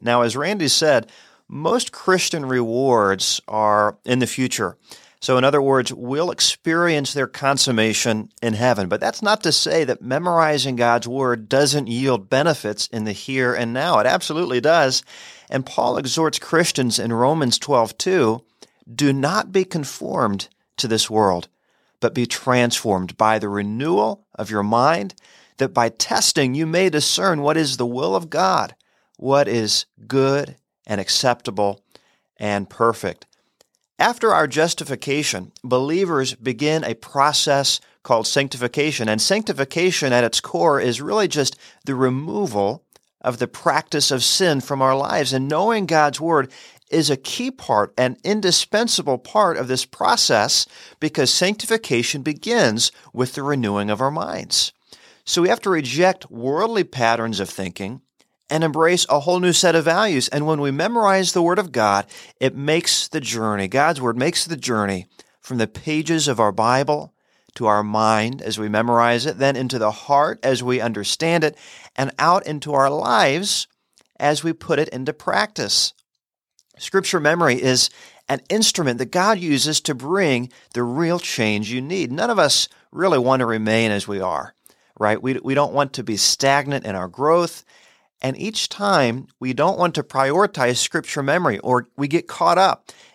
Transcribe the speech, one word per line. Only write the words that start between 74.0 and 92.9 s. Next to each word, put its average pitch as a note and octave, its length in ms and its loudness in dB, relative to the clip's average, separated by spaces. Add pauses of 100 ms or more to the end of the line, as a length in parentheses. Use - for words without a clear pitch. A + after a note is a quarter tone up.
as D3 240 0
we E3 100 -2
put D#3+ 280 -2
it D#3 80 -2
into C3 240 -8
practice. F#3 800 -2 (840)
Scripture F#3 440 -2
memory D3+ 420 2
is B2+ 260 2 (400)
an - 120 -4 (100)
instrument E3+ 480 0
that B2+ 140 -6
God G3 260 2
uses D3+ 440 0
to D3+ 120 -4
bring C3+ 560 -2 (240)
the A#2+ 80 -2
real E3 380 -2
change G#2+ 500 -2
you B2+ 100 -6
need. D3 300 -6
None F3 200 -2
of A3 100 0
us - 280 2 (220)
really E3 280 0
want B2+ 220 2
to B2 60 0
remain A2 460 2
as G2+ 160 -4
we G2+ 120 -6
are, F2 360 -6 (420)
right? G#2+ 240 0
We, C3 120 -2
we B2+ 200 -4
don't C#3+ 180 0
want C#3 200 -2
to C3 100 -8
be G#2+ 140 -6
stagnant C#3 680 0
in G2+ 120 -6
our F#2 100 -6
growth. D#3 580 0 (580)
And C3 140 -4
each - 320 -6
time, C#3 600 0 (120)
we B2+ 140 -4
don't D3+ 240 0
want F3 160 0
to D3+ 80 -4
prioritize C#3 760 0
Scripture - 460 -4
memory, C#3+ 380 0
or B2 360 0
we C#3+ 100 -2
get D#3+ 220 -2
caught E3+ 300 2
up F#3+ 320 0 (240)